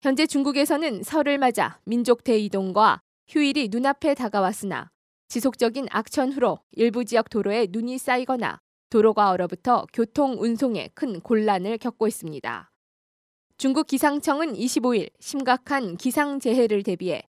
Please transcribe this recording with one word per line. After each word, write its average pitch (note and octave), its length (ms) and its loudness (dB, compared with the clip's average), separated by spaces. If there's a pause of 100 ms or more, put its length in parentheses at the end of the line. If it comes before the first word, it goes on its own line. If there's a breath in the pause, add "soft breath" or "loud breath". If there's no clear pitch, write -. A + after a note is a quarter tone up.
현재 C#4 240 2
중국에서는 C#4+ 760 0
설을 C#4+ 360 0
맞아 A#3 460 0
민족 A#3+ 380 2
대이동과 G3 760 2 (260)
휴일이 C#4+ 440 0
눈앞에 C#4 440 0
다가왔으나 G3 760 -2 (360)
지속적인 A#3+ 640 -2
악천후로 B3+ 720 0 (120)
일부 A#3 320 0
지역 A3 240 0
도로에 G#3 420 0
눈이 A#3 280 -6
쌓이거나 B3 640 -2 (280)
도로가 G#3+ 420 4
얼어붙어 F3+ 640 0
교통 B3+ 480 0
운송에 A3+ 540 -2
큰 A3 260 -6
곤란을 G#3+ 580 0
겪고 A3+ 280 -2
있습니다. D3 640 -8 (880)
중국 C4+ 320 0
기상청은 C#4+ 680 0
이십오 B3 400 0
일 F#3+ 240 -2
심각한 B3+ 760 -2
기상재해를 B3+ 880 0
대비해 F3+ 480 -4